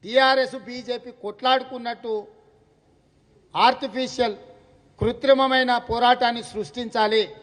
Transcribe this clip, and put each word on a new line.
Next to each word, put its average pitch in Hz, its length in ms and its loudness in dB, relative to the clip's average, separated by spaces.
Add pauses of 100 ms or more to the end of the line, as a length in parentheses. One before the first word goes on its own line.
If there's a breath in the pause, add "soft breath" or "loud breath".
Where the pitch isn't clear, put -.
టీఆర్ఎస్, 262 520 2 (140)
బీజేపీ 240 420 -10 (140)
కొట్లాడుకున్నట్టు 240 880 -2 (1500)
ఆర్టిఫిషియల్, 247 720 -2 (640)
కృత్రిమమైన 262 720 2 (160)
పోరాటాన్ని 240 540 2 (100)
సృష్టించాలి. 214 680 -2 (200)